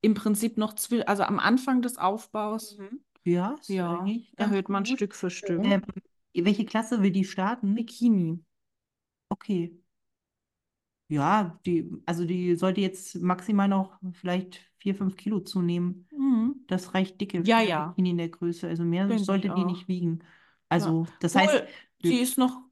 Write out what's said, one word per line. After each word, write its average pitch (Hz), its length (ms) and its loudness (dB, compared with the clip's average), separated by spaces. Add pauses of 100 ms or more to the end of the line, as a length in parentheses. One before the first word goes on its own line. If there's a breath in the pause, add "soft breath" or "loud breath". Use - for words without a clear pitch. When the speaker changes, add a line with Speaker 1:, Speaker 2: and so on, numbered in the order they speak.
Speaker 1:
im 214 120 6
Prinzip 214 420 0
noch 214 180 -2
zwi-, - 280 -2
also 196 220 2
am - 160 -2
Anfang 254 420 2
des 247 160 -4
Aufbaus. 214 800 -4
Speaker 2:
Mhm. 208 220 -14 (240)
Ja, 180 360 0
ist - 80 -20
Speaker 1:
Ja, 175 320 -2
Speaker 2:
eigentlich 214 340 -6
ganz 208 160 0
Speaker 1:
erhöht 196 180 0
man 196 140 0
Speaker 2:
gut. 240 140 -2
Speaker 1:
Stück 202 180 -4
für 185 160 -4
Stück. 180 340 -4
Speaker 2:
Ähm, 196 180 4 (520)
welche 196 300 2
Klasse 226 400 0
will 196 80 4
die 190 100 2
starten? 202 540 -2
Speaker 1:
Bikini. 202 680 0 (840)
Speaker 2:
Okay. 175 500 -4 (1300)
Ja, 165 580 0
die, 170 240 0 (160)
also 175 200 -2
die 180 320 0
sollte 185 240 0
jetzt 190 420 -4
maximal 196 460 2
noch 190 320 0 (100)
vielleicht 185 580 -6 (100)
vier, 196 180 -2
fünf 190 180 -2
Kilo 208 240 -4
zunehmen. 175 720 -2
Speaker 1:
Mhm. 269 560 0
Speaker 2:
Das - 280 -4
reicht 190 260 0
dicke 190 240 -2
Speaker 1:
Ja, 226 160 6
Speaker 2:
für 214 80 2
Speaker 1:
ja. 156 220 0
Speaker 2:
Bikini 185 200 2
in 175 80 0
der 165 100 -2
Größe. 170 380 -6
Also 165 160 -2
mehr 170 240 0
Speaker 1:
Denke 220 160 2
Speaker 2:
sollte 196 240 0
Speaker 1:
ich 185 80 -2
Speaker 2:
die 190 60 0
Speaker 1:
auch. 180 60 2
Speaker 2:
nicht 180 200 -4
wiegen. 175 320 -2
Speaker 1:
Ja. - 80 -14 (440 soft breath)
Speaker 2:
Also 165 360 2 (140)
das 170 160 2
Speaker 1:
Wohl, 190 60 6
Speaker 2:
heißt, 294 200 4 (400 loud breath)
Speaker 1:
sie 175 160 4
ist 254 200 0
noch, 254 200 2 (140)